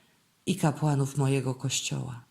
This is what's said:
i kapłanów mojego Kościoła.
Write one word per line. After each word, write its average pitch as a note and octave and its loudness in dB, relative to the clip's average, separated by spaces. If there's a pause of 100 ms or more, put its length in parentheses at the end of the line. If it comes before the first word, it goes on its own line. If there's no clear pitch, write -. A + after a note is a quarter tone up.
(460)
i E3+ 0
kapłanów C#3+ 2
mojego C3+ 2
Kościoła. B2+ -6